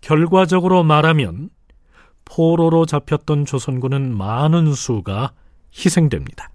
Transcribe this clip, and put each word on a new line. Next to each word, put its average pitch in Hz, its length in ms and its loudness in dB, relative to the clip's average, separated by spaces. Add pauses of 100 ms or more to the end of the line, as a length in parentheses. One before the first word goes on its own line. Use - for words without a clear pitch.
결과적으로 180 800 2
말하면 151 640 0 (720)
포로로 165 640 2
잡혔던 147 600 -2
조선군은 131 680 -4
많은 147 580 0
수가 110 600 -4 (440)
희생됩니다. 135 760 -2